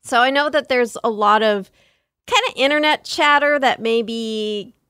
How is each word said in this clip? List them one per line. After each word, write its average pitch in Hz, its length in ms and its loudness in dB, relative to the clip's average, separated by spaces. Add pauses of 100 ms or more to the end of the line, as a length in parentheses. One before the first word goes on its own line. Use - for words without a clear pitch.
So 240 180 0
I 254 80 4
know 285 220 0
that 302 180 -2
there's 247 340 -2
a 247 80 -2
lot 214 320 2
of 208 280 0 (560)
kinda 466 340 -2
internet 302 440 2
chatter 294 540 2
that 262 220 0
maybe 220 920 -4 (160)